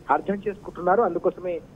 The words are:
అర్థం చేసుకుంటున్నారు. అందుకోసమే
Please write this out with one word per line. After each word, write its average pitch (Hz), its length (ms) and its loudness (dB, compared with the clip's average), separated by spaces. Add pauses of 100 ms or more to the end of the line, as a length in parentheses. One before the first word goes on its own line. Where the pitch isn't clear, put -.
(100)
అర్థం 190 380 0
చేసుకుంటున్నారు. 190 540 0
అందుకోసమే 175 580 0 (160)